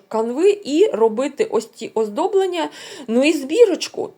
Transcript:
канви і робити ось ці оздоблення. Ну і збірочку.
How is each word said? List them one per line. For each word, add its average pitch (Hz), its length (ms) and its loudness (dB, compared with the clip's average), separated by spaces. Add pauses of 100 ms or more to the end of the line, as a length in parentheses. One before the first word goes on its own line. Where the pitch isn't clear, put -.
канви 247 560 0
і 302 220 2
робити 226 600 0
ось - 300 -2
ці - 180 -14
оздоблення. 339 760 -2 (380)
Ну 233 160 2
і 311 100 4
збірочку. 320 840 0